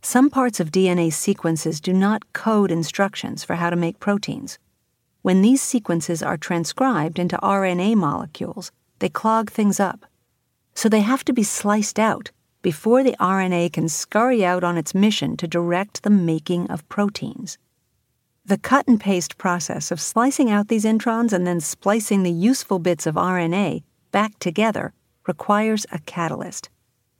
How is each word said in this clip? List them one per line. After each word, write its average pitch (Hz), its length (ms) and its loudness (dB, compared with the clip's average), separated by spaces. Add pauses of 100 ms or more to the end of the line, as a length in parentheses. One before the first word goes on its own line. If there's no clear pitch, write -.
Some 269 260 4
parts 247 300 0
of 160 120 -2
D 190 160 4
N 175 120 2
A 165 100 2
sequences 160 720 -2
do 185 100 -2
not 196 420 0
code 208 380 2
instructions 170 720 -4
for 180 120 -4
how 170 160 -2
to 175 40 -2
make 170 240 -2
proteins. - 600 -6 (640)
When 190 180 4
these 254 200 6
sequences 170 600 -4
are 160 160 -2
transcribed 165 800 -2
into 180 220 -2
R 196 260 0
N 175 140 0
A 214 160 2
molecules, 175 760 -4 (280)
they 190 100 -2
clog 220 400 0
things 208 300 0
up. 190 260 -2 (720)
So - 120 -2
they 214 140 4
have 247 240 0
to 277 80 0
be 240 80 2
sliced 208 580 -2
out 214 300 0 (320)
before 220 420 2
the 262 160 2
R 190 220 2
N 185 100 0
A 175 160 2
can 165 220 -2
scurry 226 560 0
out 180 180 2
on 175 140 0
its 160 160 -6
mission 202 440 2
to 170 100 -6
direct 175 560 -2
the 208 80 2
making 175 580 0
of - 180 -8
proteins. - 680 -6 (880)
The 202 140 0
cut - 280 2
and 233 140 4
paste 185 380 -2
process 175 500 -4
of 160 100 -4
slicing 247 520 2
out 208 160 2
these 220 180 0
introns 226 480 2
and 180 140 2
then 175 120 0
splicing 202 640 0
the 180 100 2
useful 196 460 0
bits 170 300 0
of 156 100 -2
R 180 220 0
N 170 160 0
A 170 280 -2 (280)
back 214 260 0
together 208 560 -2 (320)
requires 208 680 0
a 175 80 -8
catalyst, - 720 -8 (500)